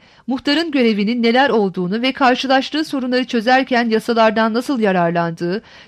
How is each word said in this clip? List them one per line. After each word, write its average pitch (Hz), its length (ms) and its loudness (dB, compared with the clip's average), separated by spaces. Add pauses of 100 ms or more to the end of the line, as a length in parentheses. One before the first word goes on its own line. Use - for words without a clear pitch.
(260)
muhtarın 285 440 -2
görevinin 233 520 0
neler 247 280 2
olduğunu 196 520 -2
ve 262 100 0
karşılaştığı 262 720 0
sorunları 254 400 -2
çözerken 247 680 0
yasalardan 220 640 2
nasıl 254 260 -2
yararlandığı, 175 840 0 (260)